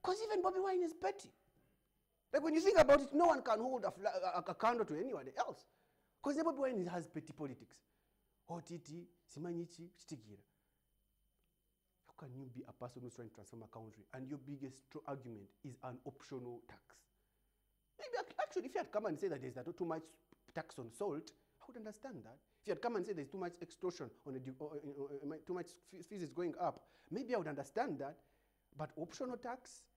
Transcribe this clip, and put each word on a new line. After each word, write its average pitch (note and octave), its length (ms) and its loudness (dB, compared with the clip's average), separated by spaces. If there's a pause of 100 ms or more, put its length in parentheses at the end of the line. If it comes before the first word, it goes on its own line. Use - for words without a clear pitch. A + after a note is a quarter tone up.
'Cause G4 220 2
even G#4+ 180 2
Bobi F#4 220 4
Wine F#4 200 4
is E4 120 0
petty. - 380 -2 (1000)
Like, C#4+ 120 4
when D#4 100 4
you D#4+ 60 6
think F#4+ 180 8
about C#4+ 220 12
it, C4+ 120 -4
no D#4 140 8
one D4+ 160 6
can A3 160 4
hold B3 260 0
a F#3+ 60 2
fla-, F#3+ 300 0 (160)
a, F3 100 0
a F3 80 -4
candle A3+ 300 4
to D#3+ 100 -4
anyone E3 420 -2
else. - 300 -4 (540)
'Cause C#4 160 2
Bobi D#4 200 4
Wine B3+ 300 2
has F3 200 -2
petty D3+ 260 -10
politics. C#3 440 -10 (720)
"O E3+ 120 -6
T E3+ 180 -10
T, E3 280 -12 (180)
simanyi E3+ 460 -6
ki, E3+ 260 -16
kitigira." G#2+ 460 -14 (1600)
How - 80 -20 (120)
can B2 80 -12
you C3+ 180 -10
be A#2 140 -10
a D3+ 60 -16
person B2 300 -10
who's B2 120 -12
trying A#2 140 -12
to G#2+ 80 -20
transform A2+ 260 -16
a G#2+ 60 -14
country G#2+ 440 -16
and C3 160 -10
your C#3+ 100 -8
biggest C3+ 520 -12
tro-, D3+ 160 -12
argument A#2+ 420 -10 (140)
is B2+ 220 -12
an B2+ 200 -8
optional B2 640 -10
tax? - 300 -20 (1000)
Maybe B4 220 -6
ac-, - 240 -4
actually, - 240 0
if C4 80 -10
you F#4+ 60 2
had - 100 -2
come G#3 160 0
and E3 120 2
said F#3+ 120 2
that C#3+ 100 -2
there's B2+ 140 -6
that D#3+ 220 -6
too F3+ 80 0
much D#3+ 180 -2 (500)
tax - 280 -8
on A#2 100 -8
salt, E3 400 -2 (320)
I - 60 -20
would B3+ 80 -16
understand G#3+ 480 -12
that. A#2 140 -18 (220)
If - 60 -14
you G#3 60 -2
had - 100 -2
come A#3+ 140 2
and F3+ 100 2
said G3+ 100 -2
there's D3 120 -4
too G3 100 -8
much F3 240 -4
extortion E3+ 480 -4 (160)
on C3+ 80 -6
a C3 60 -4
di-, C3 180 -6
or, D3 80 -6
or, D3 140 -6 (180)
or, C#3 120 -4 (120)
or, D3 140 -4 (100)
too F3+ 80 -2
much F3 140 -4 (200)
fe-, E3 140 -14
fees F#3+ 200 -8
is C#3+ 100 -6
going E3 260 0
up, E3 260 0 (280)
maybe A#3 240 0
I - 20 4
would E3 80 0
understand D3+ 540 -2
that. C#3 160 -6 (600)
But D3 200 -6
optional A#3+ 400 -4
tax? B3 480 -10 (120)